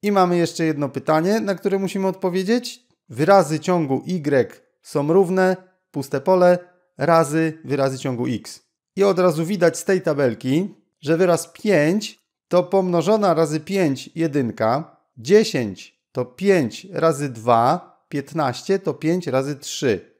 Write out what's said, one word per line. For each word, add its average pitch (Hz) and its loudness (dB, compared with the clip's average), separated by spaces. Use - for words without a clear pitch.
I 202 0
mamy 180 4
jeszcze 165 0
jedno 147 -2
pytanie, 160 0
na 196 -4
które 190 -4
musimy 190 -4
odpowiedzieć. 190 -4
Wyrazy 156 2
ciągu 156 -2
y 143 -2
są 147 -2
równe, 185 2
puste 135 -6
pole, 180 4
razy 160 0
wyrazy 135 -2
ciągu 127 -4
x. - -8
I 190 0
od 196 2
razu 165 2
widać 170 0
z - -12
tej 190 0
tabelki, 143 -2
że 156 0
wyraz 170 2
pięć 190 0
to 175 2
pomnożona 185 0
razy 156 0
pięć 156 -2
jedynka, 139 -2
dziesięć 135 0
to 127 -6
pięć 185 -2
razy 147 -2
dwa, 120 0
piętnaście 147 -4
to 165 -6
pięć 170 -4
razy 135 -2
trzy. - -4